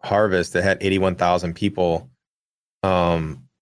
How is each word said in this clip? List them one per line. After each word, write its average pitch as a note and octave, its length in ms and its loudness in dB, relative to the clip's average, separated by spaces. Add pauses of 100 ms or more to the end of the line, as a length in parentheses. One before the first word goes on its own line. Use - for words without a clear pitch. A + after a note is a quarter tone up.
Harvest, G2+ 520 0
it F2+ 80 0
had F#2+ 180 2
eighty-one F#2+ 340 0
thousand F2 380 0
people, F2 560 -2 (760)
um, E2+ 580 0 (200)